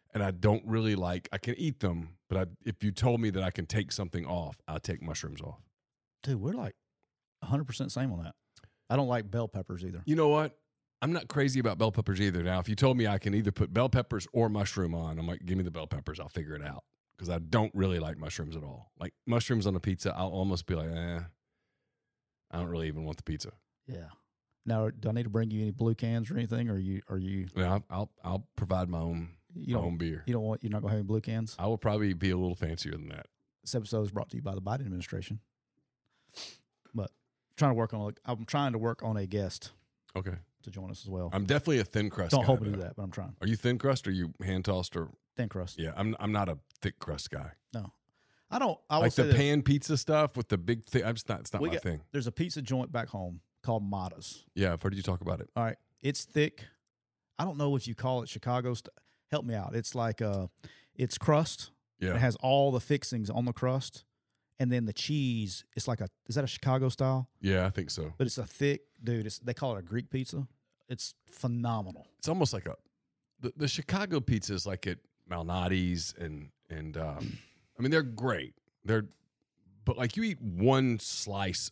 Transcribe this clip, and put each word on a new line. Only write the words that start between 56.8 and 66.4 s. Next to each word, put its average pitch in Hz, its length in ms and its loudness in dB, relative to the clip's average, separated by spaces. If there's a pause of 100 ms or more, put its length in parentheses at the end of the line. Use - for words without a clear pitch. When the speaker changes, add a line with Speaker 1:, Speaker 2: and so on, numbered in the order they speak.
Speaker 2:
I 147 60 0
don't 170 140 -4
know 143 180 2
if 123 100 -2
you 117 80 -4
call 127 280 0
it - 60 -8
Chicago 123 460 0
st-, - 140 -8 (420)
help 151 140 -2
me 117 100 -2
out. 101 220 -2
It's - 180 -4
like, 117 280 0
uh, 98 240 0 (480)
it's - 240 -2
crust. - 520 2 (300)
Speaker 1:
Yeah. 90 140 2
Speaker 2:
It - 40 2
has 120 180 4
all 139 360 6
the 123 80 2
fixings 117 500 0
on 117 140 0
the 123 80 0
crust. 127 520 -2 (560)
And 123 120 4
then 120 140 2
the 107 60 -2
cheese, 120 720 0 (120)
it's 110 100 -4
like 120 140 0
a, 92 80 -4 (180)
is 113 80 -4
that 143 80 2